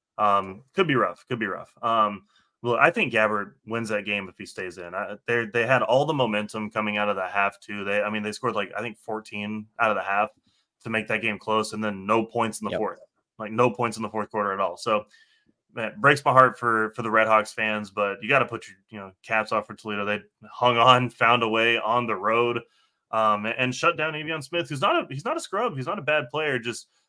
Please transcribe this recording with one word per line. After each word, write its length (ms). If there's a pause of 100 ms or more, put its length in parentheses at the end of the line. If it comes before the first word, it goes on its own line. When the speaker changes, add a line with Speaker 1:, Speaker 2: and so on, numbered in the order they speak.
(180)
Speaker 1:
um, 460 (100)
could 140
be 80
rough, 320
could 120
be 60
rough. 280 (100)
Um, 400 (380)
well, 180
I 100
think 220
Gabbert 440 (120)
wins 220
that 160
game 240
if 80
he 80
stays 320
in. 180
I, 220 (100)
they, 260
they 140
had 140
all 240
the 80
momentum 580
coming 240
out 140
of 80
the 100
half, 320
too. 240
They, 180
I 80
mean, 140
they 80
scored, 240
like, 220
I 40
think 160
fourteen 720 (100)
out 140
of 60
the 60
half 260 (540)
to 60
make 200
that 120
game 160
close, 360
and 100
then 220
no 200
points 360
in 40
the 60
Speaker 2:
Yep. 80
Speaker 1:
fourth. 200 (400)
Like, 120
no 200
points 260
in 60
the 60
fourth 220
quarter 220
at 80
all. 160
So, 280 (680)
man, 160
it 120
breaks 220
my 80
heart 260
for, 380
for 60
the 100
Red 160
Hawks 240
fans, 400
but 320
you 60
gotta 160
put 220
your, 100 (120)
you 80
know, 140 (100)
caps 300
off 160
for 80
Toledo. 300
They 160 (280)
hung 280
on, 320
found 340
a 60
way 280
on 300
the 80
road, 460 (500)
um, 340
and, 120
and 180
shut 220
down 160
Avion 300
Smith, 260
who's 120
not 220
a, 100
he's 120
not 120
a 40
scrub. 340
He's 100
not 140
a 40
bad 280
player. 260
Just, 300 (220)